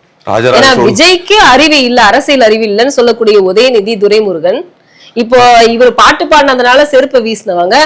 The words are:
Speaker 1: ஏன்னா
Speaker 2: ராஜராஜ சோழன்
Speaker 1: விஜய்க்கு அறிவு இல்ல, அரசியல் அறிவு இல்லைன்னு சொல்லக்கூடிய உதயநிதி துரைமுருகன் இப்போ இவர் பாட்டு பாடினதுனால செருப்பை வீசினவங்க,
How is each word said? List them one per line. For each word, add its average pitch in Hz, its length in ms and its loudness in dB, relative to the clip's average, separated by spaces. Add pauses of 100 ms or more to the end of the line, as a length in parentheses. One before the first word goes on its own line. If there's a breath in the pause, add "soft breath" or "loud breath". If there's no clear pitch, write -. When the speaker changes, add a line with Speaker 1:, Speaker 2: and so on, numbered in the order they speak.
(180)
Speaker 1:
ஏன்னா - 160 -8
Speaker 2:
ராஜராஜ 240 340 0
சோழன் 254 200 0
Speaker 1:
விஜய்க்கு 349 580 0
அறிவு 294 380 2
இல்ல, 240 200 -2
அரசியல் 254 420 0
அறிவு 220 180 0
இல்லைன்னு 226 320 -2
சொல்லக்கூடிய 226 460 0
உதயநிதி 214 560 0
துரைமுருகன் 202 640 -2 (540 soft breath)
இப்போ 240 240 0 (260)
இவர் 233 280 2
பாட்டு 285 320 0
பாடினதுனால 277 600 0
செருப்பை 269 360 0
வீசினவங்க, 202 540 -4 (100)